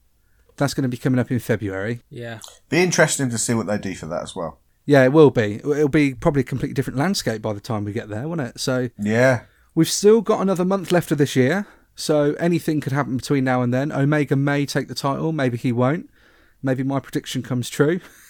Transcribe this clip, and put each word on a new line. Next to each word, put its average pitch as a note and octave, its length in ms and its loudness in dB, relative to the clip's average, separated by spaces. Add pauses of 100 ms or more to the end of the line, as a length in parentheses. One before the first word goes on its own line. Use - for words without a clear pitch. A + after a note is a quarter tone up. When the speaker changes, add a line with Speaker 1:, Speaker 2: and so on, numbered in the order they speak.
(560)
Speaker 1:
That's C#3 200 0
gonna C3+ 120 0
be B2 100 -4
coming B2+ 220 2
up A#2+ 120 -2
in B2 80 0
February. G#2 720 -4
Speaker 2:
Yeah. A#2 300 -14 (300)
Speaker 3:
Be D3 140 2
interesting D3+ 480 2
to A#2 80 -6
see B2 160 -2
what G#2+ 100 0
they G#2 140 -2
do F#2 160 -6
for - 100 -12
that D#2+ 160 -6
as - 140 -12
well. E2+ 240 -8 (260)
Speaker 1:
Yeah, C#3 180 6
it C3 80 6
will D3+ 200 8
be. G#2+ 240 0
It'll D3 340 -2
be C#3+ 240 2
probably C#3+ 280 0
a B2+ 40 0
completely C3+ 300 -6
different C3 240 -4
landscape C3+ 420 -2
by A2 120 -4
the G2+ 60 -8
time G#2 260 -6
we G#2 60 -6
get G#2+ 180 -8
there, A2 180 -8
won't E3 140 -6
it? A#2+ 180 -10
So B2+ 300 -2 (100)
Speaker 3:
Yeah. A#2 420 2 (340)
Speaker 1:
we've D#3+ 140 2
still G#3+ 320 4
got F#3+ 200 0
another F#3 220 0
month F#3 280 -2
left F3 200 2
of D3+ 60 0
this C#3 180 2
year, D3+ 300 2 (300)
so D3 440 2
anything E3 420 0
could C3 120 -4
happen C3 240 -2
between C3+ 260 0
now B2+ 200 2
and A#2+ 100 0
then. C#3 180 -2
Omega C#3+ 440 2
may C#3+ 320 0
take C3+ 220 -4
the B2+ 60 -10
title, C#3+ 380 -4
maybe C3 240 0
he B2 140 -2
won't. B2+ 380 0 (520)
Maybe C3+ 220 -2
my C#3 160 -2
prediction - 420 -6
comes B2 280 -4
true. D#3+ 320 2 (280)